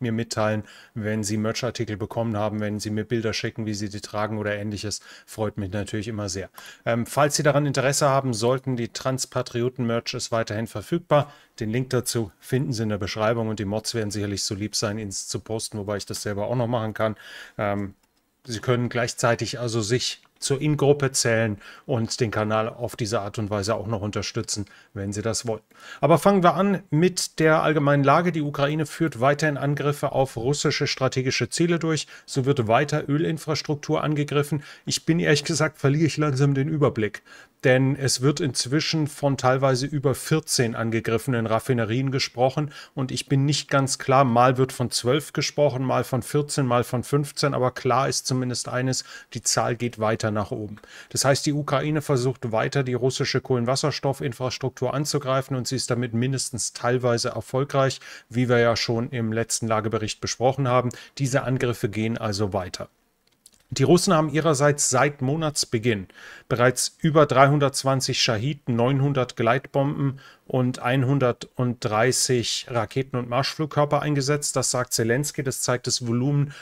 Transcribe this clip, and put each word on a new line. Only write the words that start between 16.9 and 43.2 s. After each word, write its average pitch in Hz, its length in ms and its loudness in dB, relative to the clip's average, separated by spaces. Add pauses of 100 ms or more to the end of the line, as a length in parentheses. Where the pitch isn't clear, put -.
kann. 110 200 0 (440)
Ähm, 101 360 -2 (480)
Sie 117 160 -10
können 120 300 0
gleichzeitig 117 720 -2
also 117 220 -2
sich 113 400 -2 (160)
zur 135 200 -2
In-Gruppe 143 540 2
zählen 113 460 2 (260)
und 113 340 -2
den 117 120 2
Kanal 110 400 0
auf 120 260 -6
diese 107 240 -2
Art 101 180 -8
und 104 120 -4
Weise 104 240 0
auch 101 120 -4
noch 110 140 -2
unterstützen, 104 640 -4 (300)
wenn 101 180 -6
Sie 101 80 -4
das 95 260 -4
wollen. 110 140 -4 (400)
Aber 156 160 6
fangen 202 260 4
wir 170 120 6
an 190 340 2
mit 175 520 0
der 156 220 6
allgemeinen 143 420 4
Lage. 165 280 4
Die 160 80 -2
Ukraine 147 460 -2
führt 151 340 -4
weiterhin 147 380 2
Angriffe 143 540 0
auf 131 260 0
russische 139 480 0
strategische 127 640 -2
Ziele 170 280 0
durch. 160 280 -2 (180)
So 131 220 -2
wird 131 220 2
weiter 147 380 2
Ölinfrastruktur 156 960 -2
angegriffen. 147 600 0 (240)
Ich - 180 -4
bin 165 160 2
ehrlich 156 240 4
gesagt, 156 320 -2
verliere 147 300 2
ich 139 100 -2
langsam 143 380 2
den 139 160 0
Überblick. 123 520 0 (400)
Denn 131 320 6
es 135 280 -2
wird 147 180 2
inzwischen 151 680 0
von 139 300 -2
teilweise 131 480 2
über 143 300 0
vierzehn 127 600 0
angegriffenen 113 680 0
Raffinerien 117 680 0
gesprochen 135 600 0 (220)
und 131 180 -4
ich - 160 -6